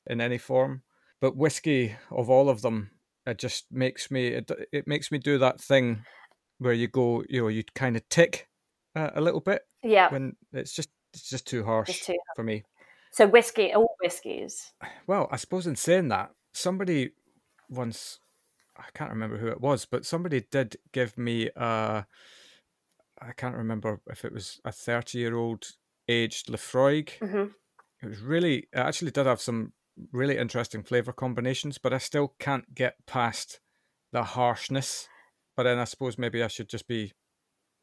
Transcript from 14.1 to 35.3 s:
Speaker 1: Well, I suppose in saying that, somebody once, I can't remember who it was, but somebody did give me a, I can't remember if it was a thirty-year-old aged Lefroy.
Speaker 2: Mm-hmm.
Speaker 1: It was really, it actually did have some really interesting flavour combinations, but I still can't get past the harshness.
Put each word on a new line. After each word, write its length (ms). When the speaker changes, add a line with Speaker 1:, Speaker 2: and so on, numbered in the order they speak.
Speaker 1:
Well, 240
I 60
suppose 280
in 120
saying 320
that, 220
somebody 580
once, 500
I 160
can't 180
remember 260
who 100
it 140
was, 240
but 200
somebody 360
did 240
give 260
me 380
a, 500
I 160
can't 180
remember 520
if 180
it 80
was 320
a 60
thirty-year-old 960
aged 420
Lefroy. 540
Speaker 2:
Mm-hmm. 240
Speaker 1:
It 60
was 100
really, 540
it 40
actually 340
did 160
have 140
some 320
really 260
interesting 460
flavour 300
combinations, 640
but 160
I 60
still 400
can't 360
get 300
past 540
the 120
harshness. 840